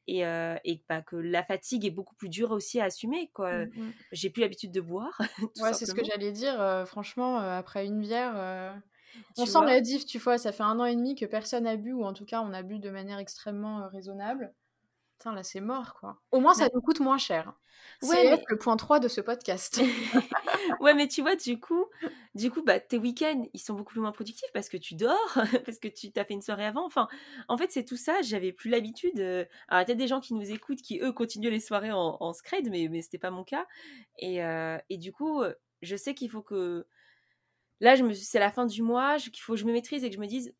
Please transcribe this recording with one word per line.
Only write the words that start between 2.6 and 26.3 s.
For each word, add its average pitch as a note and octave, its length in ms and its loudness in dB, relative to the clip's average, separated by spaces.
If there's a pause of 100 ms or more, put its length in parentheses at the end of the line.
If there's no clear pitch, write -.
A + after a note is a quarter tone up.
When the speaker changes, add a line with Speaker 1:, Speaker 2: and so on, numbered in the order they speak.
Speaker 1:
à G#3+ 40 2
assumer, B3 500 -4
quoi. F3+ 320 -4
Speaker 2:
Mm, A#3 100 -10
mm. A3+ 160 -8 (200)
Speaker 1:
J'ai F#3 180 -4
plus A3+ 100 -4
l'habitude A3+ 320 -2
de F#3 80 -2
boire, F#3 380 -6
<laughs> A3 200 -4
tout A3 120 -4 (120)
Speaker 2:
Ouais, A3+ 120 2
c'est A3+ 120 -4
ce F#3+ 60 -4
que F#3+ 60 -6
Speaker 1:
simplement. A3+ 140 0
Speaker 2:
j'allais G3+ 200 -4
dire. B3 280 -2
Euh, F#3+ 260 0
franchement, B3 540 -4
euh, F#3 180 -2
après G3 280 -6
une G#3 140 -2
bière, A#3 360 -2
euh, F#3 360 -8 (640)
on B3 80 0
Speaker 1:
Tu A3 60 0
Speaker 2:
sent G#3 80 6
Speaker 1:
vois ? D#4 80 8
Speaker 2:
la B3+ 140 8
diff, B3+ 260 0
tu - 120 -8
vois. A#3+ 200 2
Ça A#3 140 -2
fait A3 100 -6
un G#3+ 160 2
an A#3+ 60 2
et A#3+ 100 2
demi B3+ 220 0
que A3+ 100 -4
personne A3 380 -2
n'a A3+ 120 0
bu, A3 160 -8
ou B3 120 -4
en G3 80 -4
tout G3+ 140 -14
cas, A3+ 160 -4
on G#3 100 -6
a F#3 100 -8
bu G3+ 160 -8
de G3+ 120 -8
manière G3 280 -10
extrêmement, G#3 640 -8
euh, F#3+ 60 -10
raisonnable. G3 680 -8 (640)
Putain, A3+ 160 -8
là, F#3+ 80 -8
c'est F#3+ 200 -10
mort, A#3+ 320 -6
quoi. - 260 -16 (100)
Au C4+ 100 4
moins, D#4 140 8
ça D#4+ 100 4
Speaker 1:
Ouais. B3 100 6
Speaker 2:
nous B3 80 0
coûte D4+ 180 2
moins C4+ 180 4
cher. E3+ 360 -2 (480)
Speaker 1:
Ouais, C4 60 2
Speaker 2:
C'est C4 220 10
Speaker 1:
mais D#4+ 180 6
Speaker 2:
le G#3+ 100 0
point A3+ 180 4
trois D4 240 6
de B3 80 4
ce A3 120 -4
podcast. G3 600 -2
Speaker 1:
<laughs> B3 1000 2
Ouais, D4 140 10
mais C#4+ 120 6
tu C#4+ 160 0
vois, F4 140 4
du B3 240 -2
coup, F4 260 0 (480)
du A3+ 160 0
coup, D4+ 120 -4
bah, G3+ 180 4
tes - 180 -2
week-ends, B3 560 0
ils G3 60 -10
sont - 140 -8
beaucoup G3+ 260 -8
moins G#3+ 120 -2
productifs A3 400 -10
parce G3+ 160 -4
que - 80 -6
tu E3+ 200 -12
dors, E4 380 2
<laughs> A#3+ 300 2
parce A3+ 140 -12
que - 100 -8
tu G3+ 240 -14
t'as G3+ 120 -2
fait G3+ 100 -8